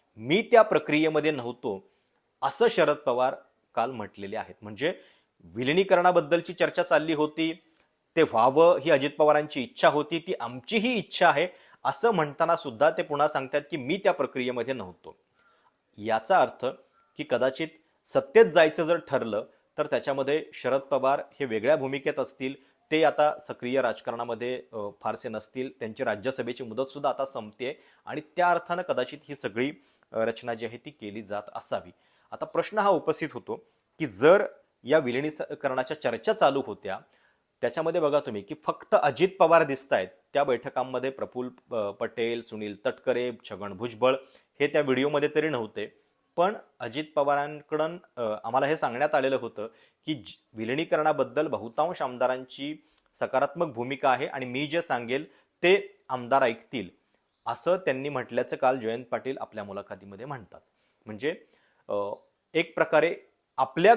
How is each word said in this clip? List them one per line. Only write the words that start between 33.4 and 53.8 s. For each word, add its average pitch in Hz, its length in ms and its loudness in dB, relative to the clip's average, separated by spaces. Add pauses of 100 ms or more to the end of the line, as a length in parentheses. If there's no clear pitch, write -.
की 160 60 -4
जर 156 400 6 (380)
या 143 160 4
विलिनीकरणाच्या 139 1000 -4
चर्चा 117 320 -2
चालू 139 320 4
होत्या, 101 340 -10 (640)
त्याच्यामध्ये 160 400 0
बघा 147 180 2
तुम्ही 110 220 -4
की 147 140 -12 (100)
फक्त - 380 0
अजित 147 260 2 (100)
पवार 165 240 6
दिसतायत 131 440 0 (260)
त्या 139 100 2
बैठकांमध्ये, 127 640 -4
प्रफुल्ल, 127 640 -10
अ, 104 160 -4
पटेल, 117 500 -4
सुनील 107 340 -10 (100)
तटकरे, 123 460 -2 (180)
छगन 101 240 -10
भुजबळ 117 420 0 (440)
हे 143 80 2
त्या 151 140 2
व्हिडिओमध्ये 143 540 2
तरी 156 140 2
नव्हते. 110 500 -6 (360)
पण 190 220 0 (220)
अजित 127 240 -6 (120)
पवारांकडून, 147 840 0 (200)
अ, 123 40 -6 (220)
आम्हाला 127 220 2
हे 151 120 2
सांगण्यात 143 380 0
आलेलं 135 200 2
होतं 113 320 -8 (380)
की 156 80 -6
ज-, 117 200 -10 (200)
विलिनीकरणाबद्दल 147 960 0
बहुतांश 131 540 -4
आमदारांची 127 880 -4 (260)
सकारात्मक 127 600 -2
भूमिका 131 340 0